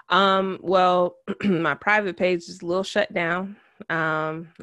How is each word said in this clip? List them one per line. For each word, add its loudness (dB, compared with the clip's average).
Um, 2
well, 2
<clears throat> -6
my 2
private 0
page 0
is -18
a -12
little 0
shut -2
down. -4
Um, -2